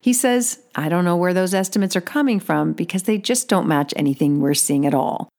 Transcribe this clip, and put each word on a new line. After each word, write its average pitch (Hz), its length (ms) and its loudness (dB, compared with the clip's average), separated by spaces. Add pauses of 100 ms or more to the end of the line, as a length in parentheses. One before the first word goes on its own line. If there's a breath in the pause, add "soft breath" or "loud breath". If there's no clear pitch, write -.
He 247 120 2
says, 247 460 0 (160)
"I 156 120 -4
don't 175 180 2
know 175 100 2
where 180 180 0
those 185 220 0
estimates 190 400 -2
are 180 60 0
coming 262 380 0
from 156 340 -2
because 185 300 -6
they 214 140 0
just 247 300 -2
don't 190 200 2
match 147 280 0
anything 143 440 0
we're 143 140 2
seeing 143 320 0
at 139 80 2
all." - 460 -2